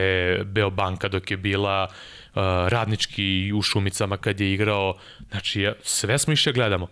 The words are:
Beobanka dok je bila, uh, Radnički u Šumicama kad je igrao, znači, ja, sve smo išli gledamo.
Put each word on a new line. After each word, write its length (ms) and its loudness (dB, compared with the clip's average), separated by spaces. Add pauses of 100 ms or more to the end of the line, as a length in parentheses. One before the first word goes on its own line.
(460)
Beobanka 600 0
dok 240 -4
je 60 -4
bila, 500 0
uh, 60 -12 (760)
Radnički 880 0
u 80 2
Šumicama 560 0
kad 220 -2
je 140 4
igrao, 420 2 (360)
znači, 300 -4
ja, 120 2 (100)
sve 360 0
smo 140 2
išli 200 2
gledamo. 380 2